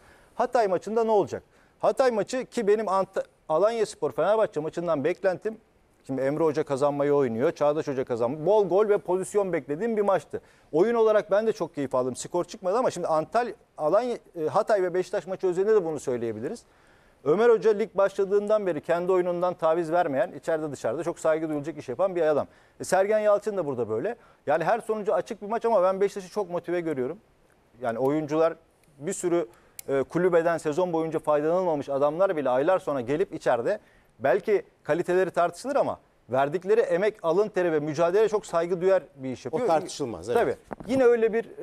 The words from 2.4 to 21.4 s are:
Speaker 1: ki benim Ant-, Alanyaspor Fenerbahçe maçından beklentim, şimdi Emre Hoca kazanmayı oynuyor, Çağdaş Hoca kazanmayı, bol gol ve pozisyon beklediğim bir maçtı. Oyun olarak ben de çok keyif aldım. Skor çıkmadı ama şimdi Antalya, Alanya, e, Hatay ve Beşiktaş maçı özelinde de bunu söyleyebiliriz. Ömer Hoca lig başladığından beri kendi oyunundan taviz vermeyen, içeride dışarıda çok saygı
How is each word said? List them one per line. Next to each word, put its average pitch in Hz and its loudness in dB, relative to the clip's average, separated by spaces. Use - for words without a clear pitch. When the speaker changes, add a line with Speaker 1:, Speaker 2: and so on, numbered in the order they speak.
Speaker 1:
ki 226 -4
benim 208 2
Ant-, 190 -2
Alanyaspor 185 2
Fenerbahçe 190 2
maçından 160 -2
beklentim, 185 -2
şimdi 131 -4
Emre 147 2
Hoca 156 2
kazanmayı 143 0
oynuyor, 135 2
Çağdaş 151 0
Hoca 131 -2
kazanmayı, 127 -2
bol 202 4
gol 196 2
ve 202 4
pozisyon 190 -2
beklediğim 170 -4
bir 208 0
maçtı. 196 -2
Oyun 208 2
olarak 214 2
ben 214 2
de 220 0
çok 165 -6
keyif 135 -4
aldım. 127 0
Skor 170 -4
çıkmadı 196 -4
ama - 0
şimdi 180 -6
Antalya, 170 -2
Alanya, 202 0
e, 156 -2
Hatay 202 2
ve 175 0
Beşiktaş 185 -4
maçı 190 -4
özelinde 190 2
de 196 4
bunu 156 -4
söyleyebiliriz. 120 -6
Ömer 233 4
Hoca 214 4
lig 208 -2
başladığından 202 0
beri 156 0
kendi 175 0
oyunundan 180 0
taviz 160 0
vermeyen, 165 0
içeride 156 -4
dışarıda 131 -4
çok 165 -6
saygı 160 0